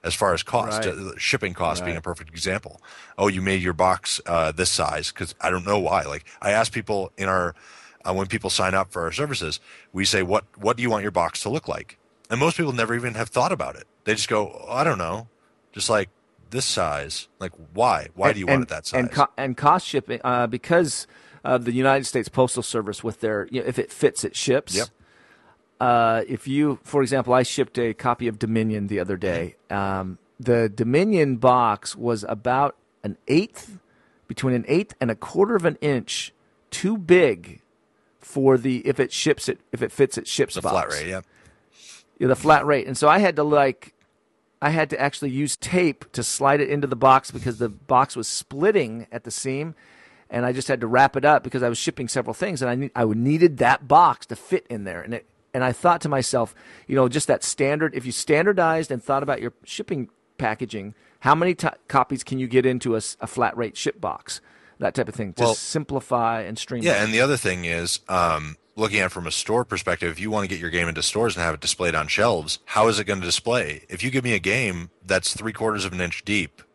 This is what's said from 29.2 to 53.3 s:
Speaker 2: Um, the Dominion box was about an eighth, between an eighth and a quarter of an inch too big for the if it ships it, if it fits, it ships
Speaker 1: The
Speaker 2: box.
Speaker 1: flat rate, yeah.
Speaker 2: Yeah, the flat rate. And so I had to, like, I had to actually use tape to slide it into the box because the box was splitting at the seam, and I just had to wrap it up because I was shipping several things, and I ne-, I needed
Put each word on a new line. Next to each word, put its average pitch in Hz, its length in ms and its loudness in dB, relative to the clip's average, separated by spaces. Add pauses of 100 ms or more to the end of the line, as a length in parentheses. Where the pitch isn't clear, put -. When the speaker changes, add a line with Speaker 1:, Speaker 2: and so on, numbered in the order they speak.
Speaker 2:
Um, 95 480 -2 (220)
the 117 280 2
Dominion 135 680 2
box 120 600 2
was 113 320 -2
about 123 480 0 (280)
an 101 120 -6 (120)
eighth, 190 500 0 (480)
between 127 280 -2
an 117 120 -2
eighth 175 340 0
and 120 100 0
a 110 40 -2
quarter 202 400 0
of 175 100 0
an 151 160 0
inch - 540 -4 (380)
too 214 260 -2
big 156 640 4 (560)
for 135 400 4
the 123 280 0
if 135 140 0
it 127 120 0
ships - 360 0
it, - 120 -4 (120)
if 117 100 -4
it 107 100 -4
fits, - 260 2
it - 80 -8
ships - 300 -2
Speaker 1:
The 87 60 -6
Speaker 2:
box. - 100 0
Speaker 1:
flat 76 180 0
rate, 76 180 -6
yeah. 92 120 -6 (960)
Speaker 2:
Yeah, 135 80 0
the 127 100 4
flat 151 300 4
rate. 143 200 2
And 131 120 -6
so 147 100 4
I 175 120 6
had 175 160 2
to, 147 80 2
like, 143 500 2 (680)
I 143 80 2
had 156 200 0
to 151 100 -4
actually 143 300 -2
use 135 260 -2
tape - 560 0
to 123 100 -4
slide 139 380 2
it 139 80 0
into 143 180 0
the 131 80 -4
box 131 360 6
because 113 260 -6
the 117 140 -2
box 131 440 2
was 113 140 -6
splitting 139 840 0
at 117 140 -10
the 117 60 -12
seam, 143 440 -6 (540)
and 120 160 -2
I 127 80 0
just 131 160 -4
had 123 140 0
to 117 40 -4
wrap 127 300 4
it 131 80 0
up 151 180 6
because 127 200 -4
I 120 80 2
was 117 80 -4
shipping 135 300 -4
several 120 260 -4
things, 175 260 -4
and 127 100 0
I 123 40 0
ne-, 135 200 -4
I 120 120 2
needed 139 500 4